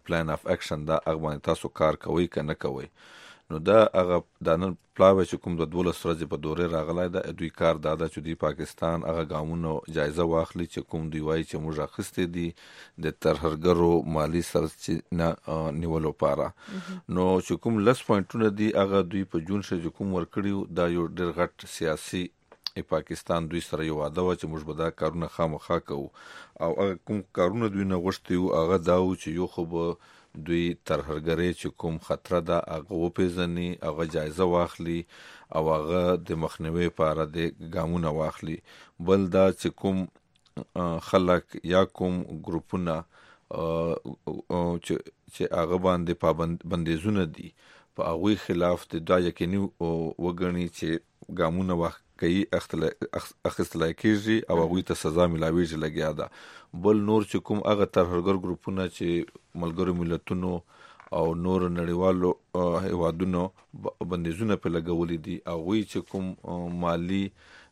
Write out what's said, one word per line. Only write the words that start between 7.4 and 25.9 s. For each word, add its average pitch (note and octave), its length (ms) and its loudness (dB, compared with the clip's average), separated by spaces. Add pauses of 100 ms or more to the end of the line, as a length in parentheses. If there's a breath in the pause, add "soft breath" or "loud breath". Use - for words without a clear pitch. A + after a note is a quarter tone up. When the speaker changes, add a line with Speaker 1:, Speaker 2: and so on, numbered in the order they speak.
Speaker 1:
کار E2 260 2
دا D#2 200 -2
ده D#2+ 140 -2
چې - 100 -8
دوی D#2+ 160 -6
پاکستان D#2 720 -4
هغه E2 200 -2
ګامونه D#2+ 640 -4
جایزه D#2+ 360 0
واخلي E2 420 0
چې - 120 -10
کوم D#2+ 320 -6
دوی D#2 100 -6
وایي D#2 240 0
چې - 200 -10
موږ D#2 160 -4
اخیستې F#2 440 -4
دي E2+ 240 -4 (500 loud breath)
د D#2+ 80 -4 (200)
ترهګرو E2 640 4 (240)
مالي D#2 260 2
سرچینه، E2 840 -2 (200)
اه، D#2+ 220 -2
نیولو D#2+ 380 -2
لپاره. C#2+ 380 0
Speaker 2:
مهم. - 520 -10 (100)
Speaker 1:
نو F#2 320 4
چې - 120 -4
کوم A2+ 260 0
لس A2+ 300 4
پوینټونه A2 400 2
دي، G#2 280 0
هغه G2 260 4
دوی F#2+ 220 -2
په F2+ 140 -4
جون F#2+ 220 -2
کې F#2 240 -4
چې E2+ 40 -2 (100)
کوم G2 160 -4
ورکړي G2 360 -2
وو، G2 140 -2
دا F2 220 0
یو F2 200 0
ډېر F2 320 -2
غټ - 280 -2
سیاسي E2+ 640 -4 (600)
پاکستان E2 600 -2
دوی E2 100 -2
سره D#2 240 -4
یو D#2 120 -2
وعده D2+ 260 -2
وه F2+ 120 2
چې E2 160 -8
موږ D#2+ 140 -6
به D#2 100 -8
دا E2 160 -2
کارونه D#2+ 360 -4
خامخا E2 520 -2
کوو. C#2 300 -6 (520 loud breath)